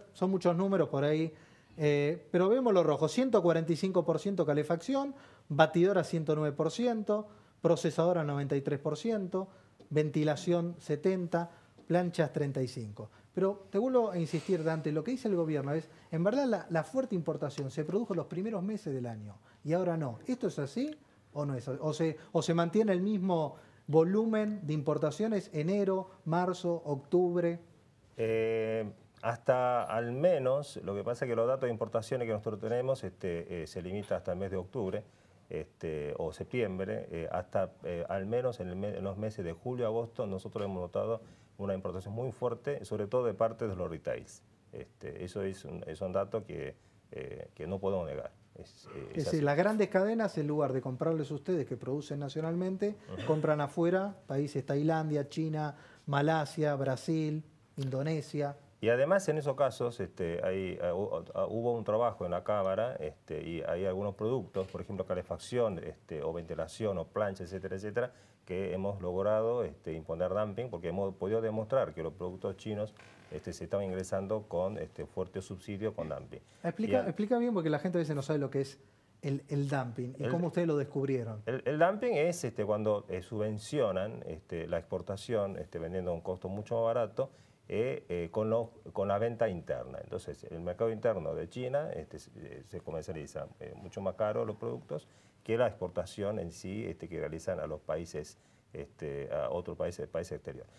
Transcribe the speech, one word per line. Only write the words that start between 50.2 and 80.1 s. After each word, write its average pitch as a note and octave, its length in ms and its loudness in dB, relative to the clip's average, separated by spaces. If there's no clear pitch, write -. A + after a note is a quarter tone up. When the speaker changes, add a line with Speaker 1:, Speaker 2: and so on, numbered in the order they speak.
Speaker 1:
en D3 100 0
lugar D3 260 2
de C3 80 0
comprarles D3+ 500 -2
ustedes D3 340 -2
que B2+ 120 -6
producen C#3+ 420 -4
nacionalmente, F3 800 -2
Speaker 2:
Ujú. A2 80 -6
Speaker 1:
compran D3+ 360 4
afuera, F3+ 560 2
países C#3 380 0
Tailandia, D3+ 640 2
China, D3+ 460 -2
Malasia, D3 680 2
Brasil, D3+ 680 0
Indonesia. C#3+ 800 -2
Speaker 2:
Y G#2+ 80 4
además D#3 400 6
en D#3 80 4
esos C#3 180 0
casos, B2+ 460 2
este, E2+ 420 -2
hay, F#2 400 0
ah, F2 100 2
hu-, F2+ 300 -2
ah, F#2+ 140 0
hubo A#2 260 0
un A2 120 -4
trabajo G#2+ 400 2
en F2 60 -2
la F2+ 120 -2
Cámara, G#2 560 2
este, D2+ 420 -8
y D#2+ 200 -4
hay F2 240 0
algunos F#2+ 300 -2
productos, G#2+ 520 -2
por - 140 -8
ejemplo F#2 240 -6
calefacción, F#2 720 -2
este, D#2+ 420 -8
o D#2+ 120 -2
ventilación E2+ 640 -4
o E2 100 -2
plancha, G2 380 -2
etcétera, F#2+ 320 -6
etcétera, G#2+ 340 -2
que F#2 280 -4
hemos G2 280 -4
logrado, G#2+ 640 2
este, D#2+ 300 -8
imponer E2 360 -2
dumping G#2+ 400 -2
porque E2+ 200 -6
hemos F#2+ 260 -2
podido G#2+ 260 0
demostrar A2 540 0
que D#2+ 80 -6
los D#2+ 100 -6
productos F#2+ 440 -8
chinos, G#2+ 360 -6
este, E2+ 220 -8
se - 100 -12
estaban G2 240 -2
ingresando F#2+ 600 -2
con, F#2 300 -2
este, D#2 300 -8
fuerte F#2 340 -6
subsidio G2+ 540 -6
con E2 140 -4
dumping. C2+ 320 -10
Speaker 1:
Explica, G#3 280 -2
Speaker 2:
Y G3+ 60 6
a- - 80 4
Speaker 1:
explica G#3 340 0
bien A#3+ 160 2
porque D#3+ 160 2
la D3 80 2
gente F3+ 180 0
a E3+ 40 2
veces D3+ 140 0
no C#3 60 0
sabe D3+ 160 0
lo C3+ 140 0
que C#3 100 0
es - 180 -6
el, C#3 240 -2
el C#3+ 200 0
dumping B2+ 520 -2